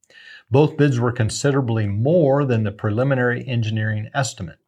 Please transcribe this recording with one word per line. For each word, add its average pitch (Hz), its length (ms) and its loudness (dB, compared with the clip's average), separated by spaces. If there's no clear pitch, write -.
Both 143 240 4
bids 143 220 2
were 120 140 0
considerably 117 720 -2
more 139 580 2
than 117 200 0
the 98 80 -4
preliminary 123 760 -2
engineering 110 680 -4
estimate. 104 540 -6